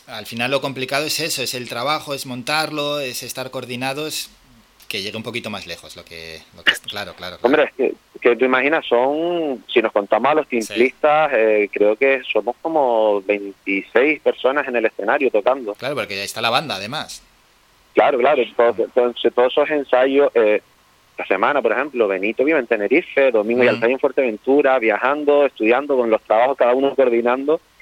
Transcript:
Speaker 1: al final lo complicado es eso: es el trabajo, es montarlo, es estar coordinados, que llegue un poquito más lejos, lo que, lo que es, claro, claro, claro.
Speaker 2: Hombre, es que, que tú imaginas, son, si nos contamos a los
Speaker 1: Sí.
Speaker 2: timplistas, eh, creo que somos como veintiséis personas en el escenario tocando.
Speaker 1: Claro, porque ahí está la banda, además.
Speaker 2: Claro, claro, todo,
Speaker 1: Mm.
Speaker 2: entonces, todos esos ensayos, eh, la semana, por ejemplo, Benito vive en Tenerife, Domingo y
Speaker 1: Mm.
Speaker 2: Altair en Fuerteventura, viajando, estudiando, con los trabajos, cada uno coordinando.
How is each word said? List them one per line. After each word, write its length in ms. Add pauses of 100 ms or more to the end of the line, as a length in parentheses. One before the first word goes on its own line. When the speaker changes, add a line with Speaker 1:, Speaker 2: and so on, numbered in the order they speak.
Speaker 1:
al 180
final 260
lo 100
complicado 440
es 140
eso: 240
es 100
el 140
trabajo, 460
es 120
montarlo, 760
es 220
estar 280
coordinados, 800 (640)
que 80
llegue 160
un 60
poquito 260
más 160
lejos, 300
lo 100
que, 340 (160)
lo 80
que 80
es, 100
claro, 340
claro, 240
claro. 20
Speaker 2:
Hombre, 220
es 100
que, 200 (280)
que 140
tú 100
imaginas, 400
son, 880
si 80
nos 100
contamos 400
a 40
los 120
Speaker 1:
Sí. 120
Speaker 2:
timplistas, 760
eh, 400
creo 220
que 260 (100)
somos 300
como 600
veintiséis 1000
personas 460
en 80
el 100
escenario 460
tocando. 420
Speaker 1:
Claro, 220
porque 180
ahí 60
está 240
la 80
banda, 240
además. 480 (720)
Speaker 2:
Claro, 240
claro, 240 (120)
todo, 200
Speaker 1:
Mm. 60
Speaker 2:
entonces, 520
todos 180
esos 200
ensayos, 640
eh, 260 (560)
la 80
semana, 380
por 80
ejemplo, 360
Benito 360
vive 160
en 80
Tenerife, 640
Domingo 320
y 20
Speaker 1:
Mm. 40
Speaker 2:
Altair 240
en 60
Fuerteventura, 800
viajando, 720
estudiando, 500
con 140
los 100
trabajos, 340
cada 200
uno 180
coordinando. 640 (220)